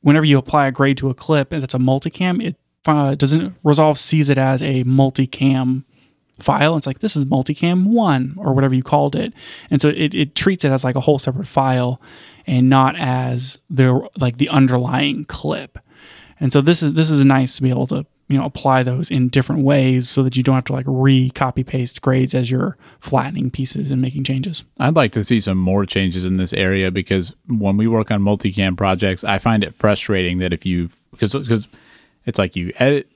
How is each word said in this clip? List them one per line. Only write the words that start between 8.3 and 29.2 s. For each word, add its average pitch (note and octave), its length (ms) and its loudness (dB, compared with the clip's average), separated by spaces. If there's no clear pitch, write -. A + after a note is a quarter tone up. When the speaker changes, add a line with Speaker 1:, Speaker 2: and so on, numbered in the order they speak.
Speaker 1:
or F#3+ 180 -4
whatever C3+ 220 2
you B2+ 80 0
called C#3+ 320 0
it." - 160 -4
And D3+ 100 2
so D3+ 60 4
it, D3+ 260 0
it D#3 220 -2
treats F#3+ 300 0
it C#3 60 2
as, C3 120 0
like, B2+ 120 -2
a C#3 40 -2
whole C#3+ 180 2
separate C3+ 300 -6
file B2+ 540 0
and B2+ 240 2
not C3+ 300 4
as B2+ 580 -4
the, C3 380 2
like, B2 180 -2
the C#3+ 120 0
underlying C3 760 0
clip. - 540 -10
And C3 120 0
so C#3+ 100 4
this E3 220 2
is, D3 100 0
this D#3+ 160 0
is C#3+ 140 4
nice C3+ 320 2
to - 80 -6
be C3 60 2
able B2+ 180 -2
to, C#3 180 -6
you C#3 100 0
know, C3+ 60 0
apply C3+ 400 0
those B2+ 260 -4
in B2+ 200 0
different C#3 340 0
ways C3 460 2
so C3+ 140 0
that B2+ 120 -2
you B2+ 80 0
don't C3+ 120 2
have B2+ 100 -2
to, C#3 80 -6
like, C3 140 -6
re-copy C3 760 2
paste B2+ 380 -6
grades C3 340 0
as B2 160 0
you're C3 240 -2
flattening C3+ 500 -4
pieces C#3 400 -6
and C3 120 -2
making C3 240 -4
changes. C3+ 400 -6
Speaker 2:
I'd D3 200 0
like B2 160 2
to A2 100 -2
see A#2 160 2
some F#2+ 180 -2
more F#2 280 0
changes F#2 400 -2
in F#2 100 0
this F#2 160 -2
area F#2+ 400 0
because F#2+ 420 -2
when G2+ 300 0
we A2 100 2
work A2+ 240 0
on G#2 100 0
multicam G2 540 0
projects, F#2+ 480 -2